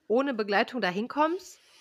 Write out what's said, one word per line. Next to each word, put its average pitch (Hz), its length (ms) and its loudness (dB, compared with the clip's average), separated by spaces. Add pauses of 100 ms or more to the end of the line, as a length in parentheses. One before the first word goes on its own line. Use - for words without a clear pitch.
ohne 262 260 2
Begleitung 220 480 0
da 185 80 2
hinkommst, 294 680 -2 (220)